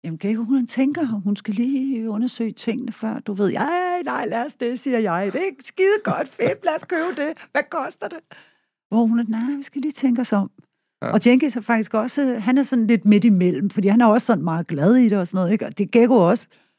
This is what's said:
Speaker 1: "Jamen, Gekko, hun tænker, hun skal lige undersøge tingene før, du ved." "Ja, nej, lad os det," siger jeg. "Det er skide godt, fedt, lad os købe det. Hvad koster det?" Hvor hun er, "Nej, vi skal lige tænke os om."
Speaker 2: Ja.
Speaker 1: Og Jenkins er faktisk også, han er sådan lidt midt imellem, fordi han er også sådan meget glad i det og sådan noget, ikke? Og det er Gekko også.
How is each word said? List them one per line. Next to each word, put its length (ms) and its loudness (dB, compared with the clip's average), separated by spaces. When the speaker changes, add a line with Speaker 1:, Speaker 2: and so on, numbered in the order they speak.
Speaker 1:
"Jamen, 140 -8
Gekko, 240 -4
hun 240 0
tænker, 400 -2
hun 300 -2
skal 180 -6
lige 560 -2
undersøge 420 -4
tingene 400 -6
før, 260 -8
du 140 -8
ved." 180 0
"Ja, 540 -2
nej, 220 -6
lad 200 -4
os 80 -14
det," 260 -6
siger 180 -2
jeg. 340 -2
"Det 80 -4
er 120 -4
skide 400 2
godt, 240 -4
fedt, 360 -4
lad 100 0
os 100 -6
købe 420 -4
det. 120 -8
Hvad 180 0
koster 380 -8
det?" 100 -14
Hvor 180 2
hun 120 2
er, 100 0
"Nej, 280 -4
vi 60 -10
skal 200 -10
lige 100 -4
tænke 280 0
os 120 -2
om." 180 0
Speaker 2:
Ja. 100 -4
Speaker 1:
Og 140 4
Jenkins 300 4
er 40 -4
faktisk 340 -2
også, 440 0
han 200 2
er 40 2
sådan 240 0
lidt 180 2
midt 200 6
imellem, 460 4
fordi 180 0
han 120 4
er 60 6
også 200 4
sådan 180 0
meget 220 -4
glad 280 4
i 140 6
det 100 2
og 80 0
sådan 120 -4
noget, 140 0
ikke? 140 -2
Og 120 -14
det 60 0
er 160 4
Gekko 140 6
også. 320 4